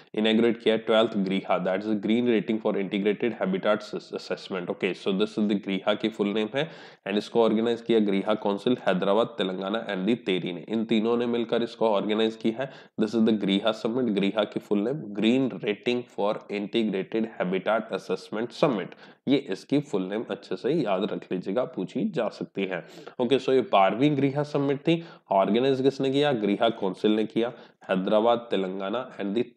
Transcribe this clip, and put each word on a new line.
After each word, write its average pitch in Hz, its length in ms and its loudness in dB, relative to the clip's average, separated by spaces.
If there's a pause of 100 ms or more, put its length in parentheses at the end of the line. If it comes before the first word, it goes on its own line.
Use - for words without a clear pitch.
(160)
इनॉगरेट 110 460 2
किया 110 160 2
ट्वेल्थ 110 340 2
Griha, 95 300 0
that 101 200 0
is 101 440 -2
green - 0 -
rating 110 560 2
for 107 140 0
integrated 101 680 -2
habitat 98 540 0
assessment। 92 680 -8
Okay, 95 120 -6
so 92 340 -4
this 104 320 0
is - 0 -
the 104 100 2
Griha 101 520 -2
की 113 80 0
फुल 107 180 -2
नेम 107 280 -2
है 151 140 -2 (380)
and 101 100 -2
इसको 117 260 2
ऑर्गेनाइज 113 380 2
किया 113 180 4
Griha 98 280 2
काउंसिल 107 500 0 (100)
हैदराबाद, 98 400 2
तेलंगाना 95 600 -4
and 95 200 -2
the 120 80 2 (100)
तेरी 90 280 -2
ने, 85 160 -12
इन 110 160 -2
तीनों 117 320 2
ने 120 80 0
मिलकर 117 380 0
इसको 117 260 0
ऑर्गेनाइज 107 460 2
किया 113 260 -2
है। - 100 -6 (300)
This 107 140 0
is 113 80 4
the 110 200 4
Griha 98 180 2
Summit, 110 580 0
Griha 98 180 0
की 104 220 -2
फुल 104 200 -2
नेम 113 340 -4
Green 110 500 0
Rating 123 380 -2 (180)
for 104 160 0 (160)
Integrated 104 760 -2 (160)
Habitat 95 580 -2
Assessment - 640 -4
Summit, 107 240 2 (400)
ये 135 100 4
इसकी 110 420 -2
फुल 101 240 -2
नेम 101 280 -4
अच्छे 95 240 -6
से 120 180 -2
याद 104 300 2
रख 95 280 -4
लीजिएगा, 98 320 -2
पूछी 123 460 -4
जा 120 180 -2
सकती - 380 -6
है। 90 200 -6 (360)
ओके, 123 180 4
so 131 100 -2
ये 131 120 6
बारहवीं 107 560 4
Griha 139 220 0
Summit 143 380 0
थी, 165 280 0 (260)
ऑर्गेनाइज 113 500 4
किसने 135 300 2
किया? 143 220 2
Griha 104 280 0
काउंसिल 107 500 2
ने 110 140 2
किया, 113 280 -2 (360)
हैदराबाद, 107 480 4
तेलंगाना 98 800 -4
and 98 160 -6
the 117 100 0 (140)